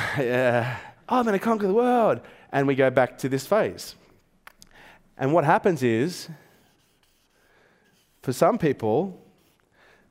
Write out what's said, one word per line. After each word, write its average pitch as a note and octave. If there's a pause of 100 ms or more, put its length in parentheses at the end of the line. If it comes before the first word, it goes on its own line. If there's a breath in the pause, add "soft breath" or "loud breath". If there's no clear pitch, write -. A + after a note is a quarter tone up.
<laughs> -
Yeah. B2 (300 loud breath)
"Oh, B3
I'm B3
gonna G#3
conquer G#3
the F#3
world." A#3 (300 loud breath)
And C#3
we C#3
go C3
back B2+
to C#3
this C3
phase. E3+ (1200 loud breath)
And C3+
what E3
happens E3+
is, B2+ (1900 loud breath)
for C3+
some F#3
people, D3 (880 soft breath)